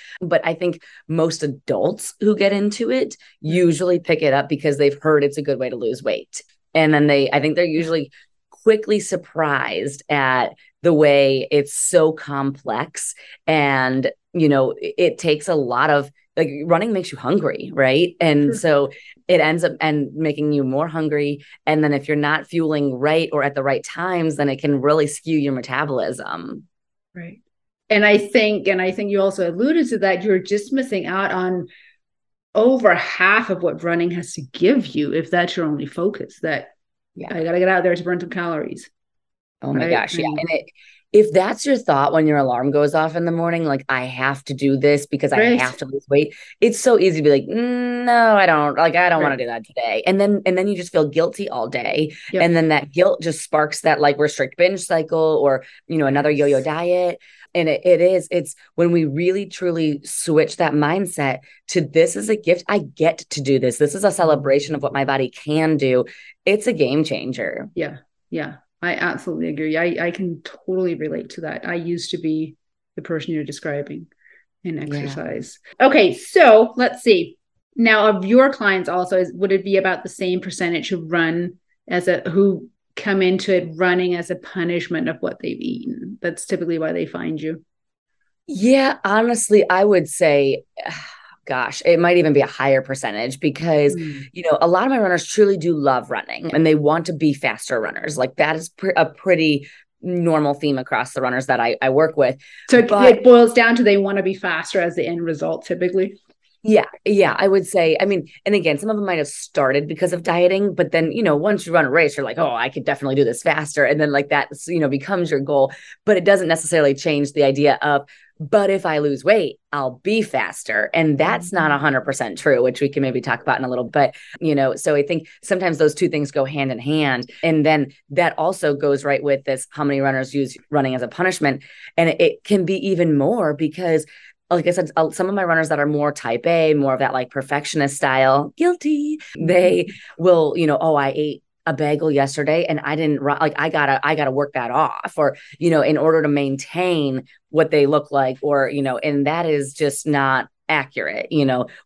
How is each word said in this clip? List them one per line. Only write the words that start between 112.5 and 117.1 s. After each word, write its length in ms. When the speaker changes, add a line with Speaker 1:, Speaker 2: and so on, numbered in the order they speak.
Speaker 1:
I 140
could 160
definitely 320
do 80
this 180
faster." 440
And 160
then, 100
like, 180
that, 200
you 120
know, 100
becomes 420
your 80
goal, 320
but 140
it 80
doesn't 220
necessarily 460
change 380